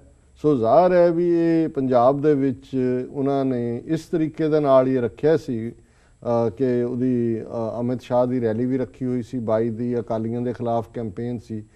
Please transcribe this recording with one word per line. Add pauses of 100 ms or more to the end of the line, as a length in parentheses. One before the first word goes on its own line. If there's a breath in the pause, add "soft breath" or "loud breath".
(420 soft breath)
ਸੋ
ਜ਼ਾਹਰ
ਹੈ
ਵੀ
ਇਹ
ਪੰਜਾਬ
ਦੇ
ਵਿੱਚ (360)
ਉਹਨਾਂ
ਨੇ
ਇਸ
ਤਰੀਕੇ
ਦੇ
ਨਾਲ
ਹੀ
ਰੱਖਿਆ
ਸੀ,
ਅ,
ਕਿ
ਉਹਦੀ,
ਅ,
ਅਮਿਤ
ਸ਼ਾਹ
ਦੀ
ਰੈਲੀ
ਵੀ
ਰੱਖੀ
ਹੋਈ
ਸੀ,
ਬਾਈ
ਦੀ
ਅਕਾਲੀਆਂ
ਦੇ
ਖਿਲਾਫ
ਕੈਂਪੇਨ
ਸੀ। (120)